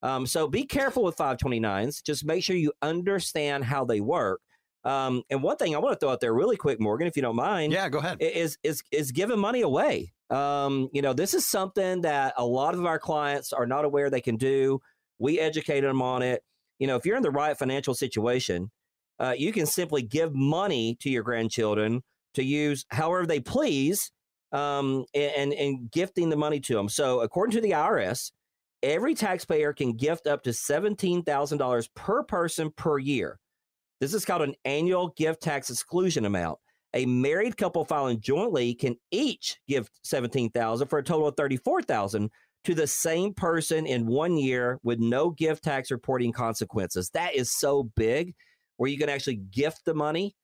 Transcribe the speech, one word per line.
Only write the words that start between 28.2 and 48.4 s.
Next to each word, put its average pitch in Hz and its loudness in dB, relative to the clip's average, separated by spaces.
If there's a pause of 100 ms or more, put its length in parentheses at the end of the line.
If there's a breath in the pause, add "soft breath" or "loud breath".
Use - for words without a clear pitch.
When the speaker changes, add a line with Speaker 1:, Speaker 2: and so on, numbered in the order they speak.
Speaker 1:
every 190 2
taxpayer 170 0
can 123 -2
gift 147 0
up 143 0
to 120 -2
seventeen 175 0
thousand 147 0
dollars 123 0
per 233 -2
person 170 -2
per 151 -2
year. 131 -2 (600)
This 139 -2
is 214 0
called 175 0
an 139 -2 (100)
annual 170 0
gift 160 0
tax 139 -2
exclusion 160 0
amount. 90 -2 (340)
A 127 0
married 147 2
couple 170 0
filing 131 0
jointly 139 0
can 120 -2 (120)
each - -2 (100)
give 135 -2 (140)
seventeen 120 -2
thousand 117 0
for 156 0
a 135 -4
total 156 2
of 143 -2
thirty-four 147 0
thousand 107 -2 (360 soft breath)
to 175 0
the 156 2
same 170 -2
person 160 0
in 123 0
one 156 2
year 127 0
with 117 0
no 123 2
gift 156 -2
tax 135 -2
reporting 123 0
consequences. 104 -4
That 170 -2
is 123 0
so 139 0
big, 135 2 (400 soft breath)